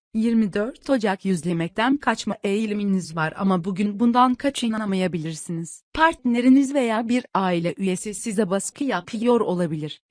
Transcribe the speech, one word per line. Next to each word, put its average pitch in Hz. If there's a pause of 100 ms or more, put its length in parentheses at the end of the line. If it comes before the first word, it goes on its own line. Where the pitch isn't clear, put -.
(160)
Yirmi 220
dört 220
Ocak 208
yüzlemekten 175
kaçma -
eğiliminiz 202
var 160
ama 185
bugün 202
bundan 247
kaçınamayabilirsiniz. 185 (100)
Partneriniz 262
veya 233
bir 247
aile 175
üyesi 190
size 208
baskı 196
yapıyor 233
olabilir. 160